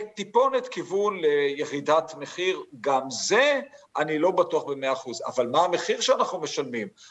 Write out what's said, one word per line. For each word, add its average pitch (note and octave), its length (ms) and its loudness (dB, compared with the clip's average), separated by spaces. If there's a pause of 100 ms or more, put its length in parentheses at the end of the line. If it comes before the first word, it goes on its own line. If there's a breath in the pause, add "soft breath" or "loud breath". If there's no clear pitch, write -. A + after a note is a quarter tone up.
(160)
טיפונת B3+ 520 2
כיוון F#3+ 540 -2
לירידת C#3+ 960 2
מחיר, D#3+ 440 -4 (180)
גם C3+ 280 0
זה B3+ 500 2 (380 loud breath)
אני D#3 220 0
לא F3 120 4
בטוח F3 320 2
במאה C3+ 300 -4
אחוז. B2+ 340 -8
אבל A#2+ 200 0
מה C#3+ 180 4
המחיר - 360 0
שאנחנו - 380 2
משלמים? B2 480 -4 (240 loud breath)